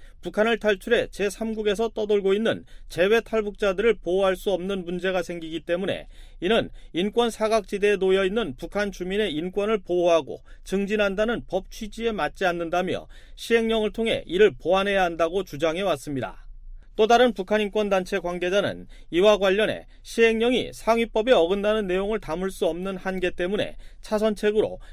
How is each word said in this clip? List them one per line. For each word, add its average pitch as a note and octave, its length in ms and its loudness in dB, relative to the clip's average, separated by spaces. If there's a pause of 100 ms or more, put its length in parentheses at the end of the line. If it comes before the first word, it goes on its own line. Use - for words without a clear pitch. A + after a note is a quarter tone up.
(200)
북한을 G#3+ 400 0
탈출해 G#3 480 2
제삼 G#3+ 460 -4
국에서 G#3 340 0
떠돌고 G3+ 460 2
있는 G3+ 300 0 (240)
재외 G#3 320 4
탈북자들을 G#3 720 0
보호할 F#3+ 420 0
수 G3+ 160 -2
없는 F#3 320 -2
문제가 F3+ 400 0
생기기 E3 360 -8
때문에 E3+ 460 -2 (340)
이는 F3 300 2 (220)
인권 G#3 380 0
사각지대에 G#3 640 0
놓여 F#3+ 280 2
있는 F#3+ 320 -2
북한 G3 360 -4
주민의 F#3+ 420 -2
인권을 G3+ 440 0
보호하고 E3+ 640 2 (180)
증진한다는 G3+ 880 0
법 F#3+ 240 -4
취지에 A3 400 -6
맞지 F3 320 -2
않는다며 E3+ 640 -2 (260)
시행령을 A3+ 580 2
통해 A3+ 340 0
이를 F#3 260 0
보완해야 F#3+ 500 0
한다고 E3+ 400 0
주장해 D#3+ 400 -2
왔습니다. C#3+ 640 -4 (540)
또 G#3+ 80 4
다른 A#3+ 280 6
북한 G#3 260 0
인권단체 G3+ 600 0
관계자는 F3 680 -2 (240)
이와 G3+ 260 6
관련해 F#3+ 480 2 (180)
시행령이 A3+ 720 2
상위법에 A3+ 580 2
어긋나는 G3+ 560 4
내용을 G3 340 0
담을 F3+ 300 -4
수 G3 140 -4
없는 F3+ 320 -2
한계 F3+ 360 -2
때문에 F3 440 -4 (240)
차선책으로 G#3 760 0 (140)